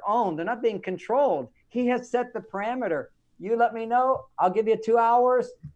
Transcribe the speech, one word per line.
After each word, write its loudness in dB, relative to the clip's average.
own. 0
They're -6
not -4
being 0
controlled. -2
He -2
has -2
set -4
the -6
parameter. -4
"You -2
let 2
me -8
know, 0
I'll 2
give 0
you 2
two 2
hours. 4